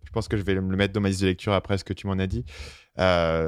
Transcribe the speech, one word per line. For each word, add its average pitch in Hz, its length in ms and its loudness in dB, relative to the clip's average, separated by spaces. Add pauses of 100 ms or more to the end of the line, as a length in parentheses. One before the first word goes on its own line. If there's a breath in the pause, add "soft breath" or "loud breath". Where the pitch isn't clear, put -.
Je - 80 -20
pense 110 160 -2
que - 80 -2
je 101 60 0
vais 95 140 0
le 95 60 0
mettre 95 320 0
dans 110 60 -2
ma 98 80 2
liste 95 140 0
de 95 60 4
lecture 92 260 0
après 98 240 0
ce - 80 -10
que 98 80 -6
tu - 140 -10
m'en 95 120 -2
as 95 80 0
dit. 113 160 -6 (560 loud breath)
Euh, 82 480 4